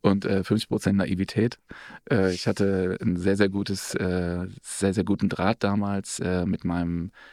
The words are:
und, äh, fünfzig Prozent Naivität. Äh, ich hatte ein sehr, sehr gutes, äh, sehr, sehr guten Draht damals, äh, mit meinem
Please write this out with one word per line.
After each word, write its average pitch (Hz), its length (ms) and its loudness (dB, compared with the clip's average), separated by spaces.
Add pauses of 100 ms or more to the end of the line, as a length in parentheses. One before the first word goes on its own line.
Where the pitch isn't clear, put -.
und, 98 240 4
äh, 95 200 2
fünfzig - 260 0
Prozent 101 260 2
Naivität. 98 640 0 (520)
Äh, 95 220 4
ich 90 140 -4
hatte 95 560 2
ein 90 160 0
sehr, 98 180 2
sehr 98 140 4
gutes, 98 440 -4
äh, 90 520 -2 (160)
sehr, - 320 0
sehr 98 100 2
guten 98 240 2
Draht 95 340 0
damals, 101 580 -2
äh, 90 260 0
mit 90 180 -2
meinem 85 480 -2 (200)